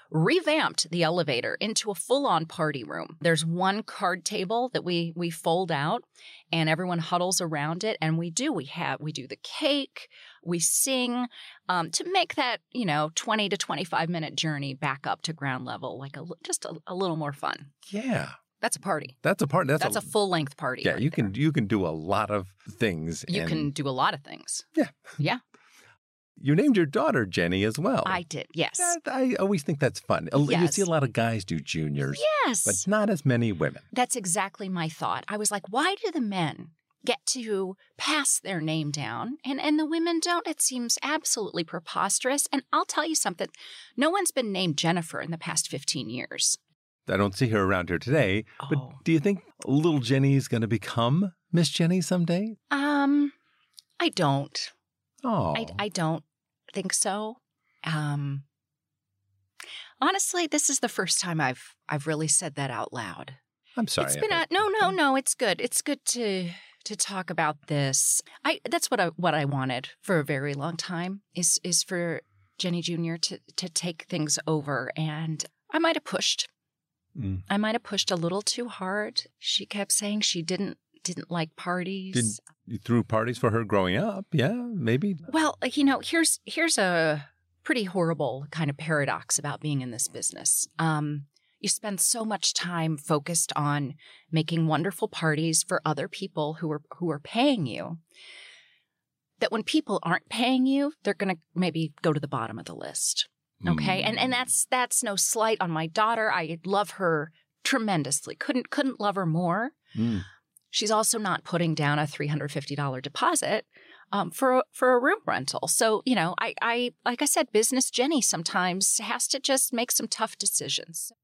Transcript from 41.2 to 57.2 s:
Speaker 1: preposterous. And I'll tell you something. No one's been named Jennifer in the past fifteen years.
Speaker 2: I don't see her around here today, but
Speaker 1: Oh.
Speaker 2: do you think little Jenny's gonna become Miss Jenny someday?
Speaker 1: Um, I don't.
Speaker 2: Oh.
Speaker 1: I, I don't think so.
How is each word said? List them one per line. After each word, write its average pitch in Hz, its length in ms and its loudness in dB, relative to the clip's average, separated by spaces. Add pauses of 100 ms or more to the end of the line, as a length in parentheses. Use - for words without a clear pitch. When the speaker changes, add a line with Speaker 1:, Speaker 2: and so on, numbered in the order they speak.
Speaker 1:
preposterous. 190 880 -2
And 269 120 0 (100)
I'll 320 120 2
tell 311 220 0
you 320 80 0
something. 190 320 0 (480)
No 285 140 4
one's 370 220 2
been 240 200 0
named 175 260 2
Jennifer 165 440 0
in - 100 -6
the 165 60 -6
past - 320 -4
fifteen 135 400 -6
years. - 480 -2 (500)
Speaker 2:
I - 100 2
don't 101 180 2
see 131 140 4
her 107 140 4
around 92 260 2
here 85 100 2
today, 110 440 2 (260)
but 151 80 2
Speaker 1:
Oh. 127 160 -6 (120)
Speaker 2:
do 156 80 4
you 165 60 6
think 196 200 2 (240)
little 151 360 4
Jenny's 135 500 4
gonna 113 180 2
become 120 640 2 (200)
Miss 170 180 4
Jenny 180 320 2
someday? 180 560 0 (140)
Speaker 1:
Um, 285 600 4 (680)
I 339 100 2
don't. 143 500 0 (640)
Speaker 2:
Oh. 143 320 2
Speaker 1:
I, 226 100 -4 (140)
I 208 100 -2
don't 165 340 -2 (500)
think 185 200 -4
so. 214 440 -2 (460)